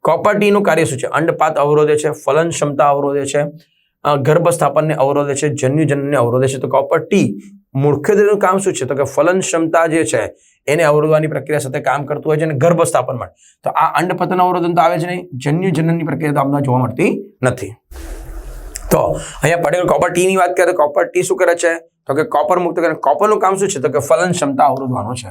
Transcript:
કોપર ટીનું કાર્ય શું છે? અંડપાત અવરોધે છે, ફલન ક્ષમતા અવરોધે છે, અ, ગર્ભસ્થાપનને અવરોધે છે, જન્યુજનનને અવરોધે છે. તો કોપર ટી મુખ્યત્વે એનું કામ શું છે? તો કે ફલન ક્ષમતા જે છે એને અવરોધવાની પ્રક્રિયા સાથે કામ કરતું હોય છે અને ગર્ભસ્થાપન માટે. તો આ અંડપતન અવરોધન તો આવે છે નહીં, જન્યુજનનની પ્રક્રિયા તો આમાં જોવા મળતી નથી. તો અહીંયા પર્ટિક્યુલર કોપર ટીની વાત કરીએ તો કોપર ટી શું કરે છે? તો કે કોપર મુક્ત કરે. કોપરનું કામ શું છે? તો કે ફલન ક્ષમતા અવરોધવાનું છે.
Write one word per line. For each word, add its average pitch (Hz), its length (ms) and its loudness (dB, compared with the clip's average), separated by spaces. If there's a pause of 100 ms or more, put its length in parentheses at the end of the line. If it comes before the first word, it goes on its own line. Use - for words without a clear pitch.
કોપર 170 360 2
ટીનું 202 260 2
કાર્ય 165 220 2
શું 127 140 -6
છે? - 80 -6
અંડપાત 160 500 0
અવરોધે 151 400 2
છે, 151 120 -2
ફલન 151 400 0
ક્ષમતા 147 400 0
અવરોધે 143 360 0
છે, 143 180 -2 (600)
અ, 147 120 2
ગર્ભસ્થાપનને 156 800 0
અવરોધે 143 420 0
છે, 147 140 -2
જન્યુજનનને 139 680 0
અવરોધે 123 300 2
છે. 131 100 -2
તો 127 100 -6
કોપર 139 320 0
ટી - 420 0 (320)
મુખ્યત્વે 147 500 2
એનું 202 160 4
કામ 190 180 2
શું 190 160 -2
છે? 135 120 -4
તો 139 100 -2
કે 139 80 0
ફલન 165 360 2
ક્ષમતા 165 460 0
જે 160 180 0
છે 117 300 -2 (340)
એને 156 160 2
અવરોધવાની 156 440 2
પ્રક્રિયા 151 320 -4
સાથે 131 200 -6
કામ 131 260 -2
કરતું 143 200 -6
હોય 156 120 0
છે 156 60 -2
અને 156 100 -2
ગર્ભસ્થાપન 147 640 0
માટે. 98 180 -10 (280)
તો 135 60 -2
આ 147 300 0
અંડપતન 180 420 0
અવરોધન 180 320 0
તો 170 80 2
આવે 165 180 2
છે 165 60 -2
નહીં, 180 280 -8
જન્યુજનનની 165 680 0
પ્રક્રિયા 156 280 -4
તો 147 80 0
આમાં 143 220 0
જોવા 127 180 0
મળતી 127 640 -2
નથી. 110 320 -4 (1160)
તો 175 60 2 (460)
અહીંયા 165 140 2
પર્ટિક્યુલર 160 360 0
કોપર 170 160 2
ટીની 185 260 2
વાત 180 200 2
કરીએ 180 100 4
તો 175 80 2
કોપર 156 300 0
ટી 180 200 -2
શું 180 140 -2
કરે 175 180 2
છે? 165 240 0
તો - 340 -10
કે 151 100 0
કોપર 151 360 0
મુક્ત 170 200 -2
કરે. 165 140 0
કોપરનું 196 460 2
કામ 190 160 2
શું 196 140 -2
છે? 143 100 -6
તો 147 100 -2
કે 143 100 0
ફલન 170 320 2
ક્ષમતા 175 340 0
અવરોધવાનું 127 500 -2
છે. 104 160 -12